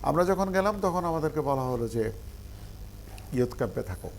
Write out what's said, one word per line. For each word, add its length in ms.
আমরা 220
যখন 280
গেলাম 300
তখন 220
আমাদেরকে 360
বলা 220
হলো 260
যে 240
ইয়ুথ 220
ক্যাম্পে 280
থাকো। 360